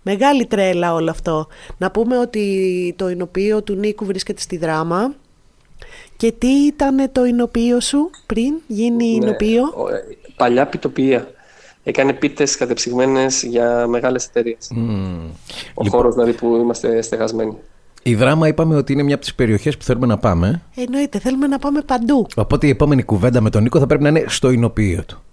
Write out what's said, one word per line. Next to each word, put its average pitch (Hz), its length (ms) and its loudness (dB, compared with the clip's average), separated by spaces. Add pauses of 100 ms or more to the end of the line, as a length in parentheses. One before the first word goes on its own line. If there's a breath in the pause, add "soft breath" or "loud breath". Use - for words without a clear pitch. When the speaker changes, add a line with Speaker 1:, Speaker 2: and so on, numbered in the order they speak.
Speaker 1:
μεγάλη 233 440 2
τρέλα 180 480 0
όλο 160 160 0
αυτό. 160 380 -4 (300 loud breath)
Να 185 140 -4
πούμε 240 260 0
ότι 190 800 -2
το 190 120 -4
εινοπείο 185 520 -2
του 208 140 -8
Νίκου 208 300 -4
βρίσκεται 190 360 -6
στη - 160 -8
Δράμα. 170 560 -2 (1040 loud breath)
Και 226 140 2
τι 240 160 -2
ήτανε 277 640 2
το 254 140 2
εινοπείο 240 540 0
σου 294 300 0 (160)
πριν 233 280 -2 (140)
γίνει 233 380 0
Speaker 2:
Ναι, 220 200 2
Speaker 1:
εινοπείο; 220 380 2 (120)
Speaker 2:
ο, - 180 -4
ε, - 100 -6 (320)
παλιά 127 320 2
πιτοπία. 135 640 0 (520 soft breath)
Έκανε 135 300 0
πίτες 143 440 -2
κατεψυγμένες 127 880 0
για 120 440 0
μεγάλες 123 380 -2
εταιρείες. 117 460 -4
Speaker 3:
Μμμ. 98 540 -4 (480 loud breath)
Speaker 2:
Ο - 100 -6
Speaker 3:
Λοιπόν, 104 160 2
Speaker 2:
χώρος, 120 140 4
δηλαδή, 120 200 2
που 117 220 0
είμαστε 117 460 0
στεγασμένοι. 110 560 -4 (460)
Speaker 3:
η 120 120 2
Δράμα 151 320 2
είπαμε 160 280 2
ότι 143 180 0
είναι 143 100 2
μια 143 120 2
από - 80 -12
τις - 120 -10
περιοχές 117 420 0
που - 60 -20
θέλουμε 123 220 0
να 110 120 2
πάμε. 101 440 2 (140)
Speaker 1:
Εννοείται, 254 440 -2
θέλουμε 262 280 0
να 269 120 0
πάμε 285 220 0
παντού. 254 540 0
Speaker 3:
Οπότε 143 320 2
η - 20 6
επόμενη 131 340 4
κουβέντα 113 380 2
με 107 80 2
τον 107 140 2
Νίκο 123 160 2
θα 143 80 2
πρέπει 143 160 2
να 147 60 4
είναι 156 180 4
στο - 240 0
εινοπείο 107 560 0
του. - 140 -20 (120)